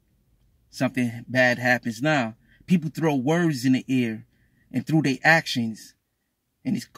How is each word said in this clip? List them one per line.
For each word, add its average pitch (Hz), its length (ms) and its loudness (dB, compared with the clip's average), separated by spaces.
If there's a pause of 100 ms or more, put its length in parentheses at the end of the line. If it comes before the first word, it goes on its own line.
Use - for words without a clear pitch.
(680)
something 120 600 -4
bad 123 280 2
happens. 120 440 -2
Nah, 139 320 0 (320)
people 160 280 0
throw 147 220 0
words 147 480 0
in 131 80 4
the 127 160 2
air 117 380 -2 (440)
and - 160 -4
through 151 180 2
their 131 200 0
actions, 131 720 0 (720)
and - 100 -2
it's, - 220 -8